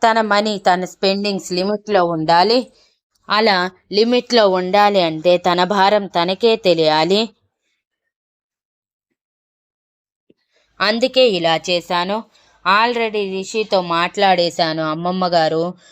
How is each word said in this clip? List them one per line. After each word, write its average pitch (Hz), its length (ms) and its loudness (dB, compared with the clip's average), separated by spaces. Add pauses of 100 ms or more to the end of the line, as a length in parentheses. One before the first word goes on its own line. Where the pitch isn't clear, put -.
తన 226 180 2
మనీ, 208 380 0
తన 185 260 0
స్పెండింగ్స్ 196 680 -4
లిమిట్లో 196 520 -2
ఉండాలి. 170 600 0 (640)
అలా 202 420 0 (220)
లిమిట్లో 233 560 2
ఉండాలి 190 520 2
అంటే 165 360 0
తన 175 280 0
భారం 202 420 0
తనకే 190 500 0
తెలియాలి. 170 720 0 (3500)
అందుకే 240 480 2
ఇలా 165 320 0 (100)
చేశాను. 180 540 -2 (400)
Already 214 680 0
రిషితో 190 500 -2
మాట్లాడేశాను 175 1000 0
అమ్మమ్మ 175 440 -4
గారు. 165 480 0 (180)